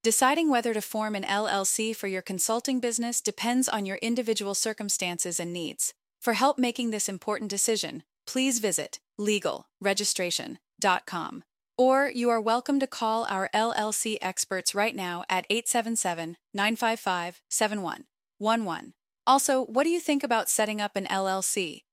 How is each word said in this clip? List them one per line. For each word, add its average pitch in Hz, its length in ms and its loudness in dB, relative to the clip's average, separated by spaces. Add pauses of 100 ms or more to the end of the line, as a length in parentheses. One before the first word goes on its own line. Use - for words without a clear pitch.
Deciding 277 460 4
whether 240 240 2
to 214 80 0
form 214 340 -4
an 196 80 -4
L 208 240 0
L 196 160 0
C 220 300 0
for 208 140 -6
your 185 140 -2
consulting 233 600 -2
business 233 400 -2
depends 240 480 0
on 208 160 -2
your 190 160 -6
individual 220 520 0
circumstances 190 880 -2
and 175 140 -4
needs. - 400 -4 (260)
For 233 140 0
help 262 260 2
making 240 320 0
this 214 160 -2
important 202 420 -4
decision, 196 540 -2 (240)
please 262 320 0
visit 185 400 -2 (200)
legal 208 480 0 (120)
registration 196 760 -2 (220)
dot 185 260 2
com. - 380 -8 (340)
Or 262 320 6
you 240 220 0
are 226 100 2
welcome 247 380 2
to 262 80 0
call 226 380 -2
our 196 280 -2
L 220 220 2
L 214 160 0
C 220 300 -2
experts 185 520 -2
right 208 220 2
now 180 340 -6
at 185 220 0
eight 233 160 0
seven 233 280 0
seven, 170 420 -2 (140)
nine 208 240 0
five 226 240 0
five, 180 500 -2
seven 208 340 0
one - 220 -8 (340)
one 220 240 2
one. 170 300 -6 (340)
Also, 262 380 4
what 247 180 0
do 330 60 2
you 339 100 2
think 294 240 0
about 233 260 0
setting 214 320 0
up 208 140 -4
an 196 120 -2
L 190 200 0
L 190 140 0
C? - 520 -4